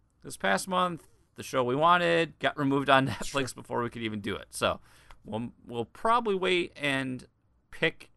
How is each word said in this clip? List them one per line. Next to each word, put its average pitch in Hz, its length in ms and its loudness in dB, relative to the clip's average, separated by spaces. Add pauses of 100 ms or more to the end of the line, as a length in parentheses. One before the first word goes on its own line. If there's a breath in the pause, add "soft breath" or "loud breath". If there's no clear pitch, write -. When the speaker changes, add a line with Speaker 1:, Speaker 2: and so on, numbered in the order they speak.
(220)
Speaker 1:
this - 140 -14
past 190 320 0
month, 180 400 -2 (280)
the 117 60 -12
show 131 220 0
we 123 100 2
wanted 170 640 4
got 135 200 -2
removed 139 320 2
on 135 180 6
<laughs> - 0 -
Netflix 123 460 -4
Speaker 2:
Sure. 120 80 -16
Speaker 1:
before 120 200 -4
we 117 60 -2
could 117 140 -8
even 107 180 -4
do 101 160 -4
it. 67 140 -12
So 95 300 0 (440 soft breath)
we'll, 113 280 -6 (140)
we'll 117 200 -6
probably 226 480 0
wait 180 420 0
and 135 500 -4 (440)
pick - 460 -4